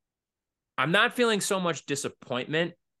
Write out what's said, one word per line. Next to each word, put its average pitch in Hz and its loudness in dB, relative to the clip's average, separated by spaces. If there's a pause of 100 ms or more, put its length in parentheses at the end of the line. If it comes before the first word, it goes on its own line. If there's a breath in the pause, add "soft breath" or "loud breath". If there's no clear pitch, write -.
(760)
I'm 135 0
not 220 4
feeling 226 2
so 190 0
much 170 -2
disappointment. 143 -4 (280)